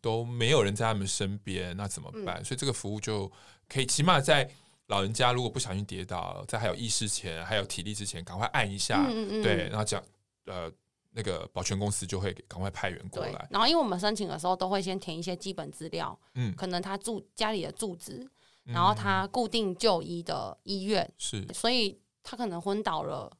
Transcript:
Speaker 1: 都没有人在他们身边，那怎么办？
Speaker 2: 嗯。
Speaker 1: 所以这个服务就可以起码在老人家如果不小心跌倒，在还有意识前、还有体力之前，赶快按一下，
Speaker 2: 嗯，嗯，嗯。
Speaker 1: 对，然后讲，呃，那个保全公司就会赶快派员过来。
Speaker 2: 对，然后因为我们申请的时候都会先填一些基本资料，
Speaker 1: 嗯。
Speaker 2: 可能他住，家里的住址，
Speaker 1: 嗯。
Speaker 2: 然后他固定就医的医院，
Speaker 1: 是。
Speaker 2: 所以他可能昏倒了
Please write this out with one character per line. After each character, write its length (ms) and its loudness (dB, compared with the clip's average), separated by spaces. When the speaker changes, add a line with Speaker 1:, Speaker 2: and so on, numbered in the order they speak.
Speaker 1:
都 220 0
没 260 0
有 120 8
人 140 4
在 80 2
他 80 4
们 140 0
身 320 -2
边， 380 -4
那 120 -4
怎 140 -8
么 100 -12
办？ 140 -4
Speaker 2:
嗯。 40 -10
Speaker 1:
所 100 -4
以 40 -4
这 80 -2
个 60 2
服 200 -4
务 80 -4
就 300 -2
可 140 -2
以 60 2
起 160 2
码 180 8
在 280 6
老 140 2
人 100 0
家 200 4
如 80 2
果 100 0
不 80 -6
小 160 -2
心 100 0
跌 200 -6
倒， 420 -6
在 120 -2
还 100 0
有 60 0
意 140 -4
识 200 0
前、 360 -4
还 120 0
有 80 2
体 180 -6
力 120 -6
之 120 -6
前， 160 -8
赶 140 -10
快 120 0
按 220 2
一 80 -6
下， 300 4
Speaker 2:
嗯， 200 -2
嗯， 0 -
嗯。 20 0
Speaker 1:
对， 280 2
然 80 -2
后 60 2
讲， 160 0
呃， 260 -6
那 120 -8
个 320 -4
保 80 -2
全 140 0
公 140 2
司 160 -2
就 140 -2
会 120 0
赶 140 -10
快 100 0
派 200 -2
员 180 -10
过 160 -6
来。 80 -6
Speaker 2:
对， 180 -10
然 100 2
后 60 6
因 80 6
为 80 6
我 40 2
们 120 0
申 160 2
请 140 -2
的 100 -6
时 80 -2
候 80 4
都 140 0
会 140 2
先 180 -2
填 180 -6
一 40 -6
些 120 -4
基 200 -8
本 180 -8
资 160 -12
料， 280 -4
Speaker 1:
嗯。 200 0
Speaker 2:
可 120 -6
能 160 -2
他 160 -4
住， 360 -6
家 160 0
里 140 -2
的 80 -8
住 240 -6
址， 320 -12
Speaker 1:
嗯。 80 -6
Speaker 2:
然 100 4
后 100 8
他 340 2
固 200 2
定 260 2
就 280 4
医 200 -6
的 420 -4
医 180 -4
院， 340 2
Speaker 1:
是。 260 -4
Speaker 2:
所 160 2
以 280 2
他 140 -12
可 100 -2
能 140 -4
昏 220 0
倒 220 0
了 360 -6